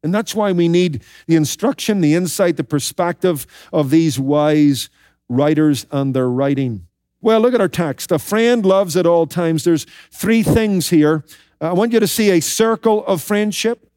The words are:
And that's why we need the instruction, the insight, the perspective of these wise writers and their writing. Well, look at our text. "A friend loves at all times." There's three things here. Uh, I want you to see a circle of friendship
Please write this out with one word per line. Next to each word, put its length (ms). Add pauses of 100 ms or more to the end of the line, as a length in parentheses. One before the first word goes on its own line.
And 140
that's 180
why 180
we 160
need 360 (240)
the 80
instruction, 680
the 140
insight, 420
the 60
perspective 840 (260)
of 200
these 280
wise 720 (400)
writers 600
and 240
their 140
writing. 580 (340)
Well, 200
look 120
at 80
our 60
text. 440
"A 60
friend 480
loves 320
at 80
all 220
times." 360
There's 220 (260)
three 300
things 480
here. 340 (380)
Uh, 80
I 40
want 200
you 60
to 80
see 240
a 80
circle 680
of 160
friendship 760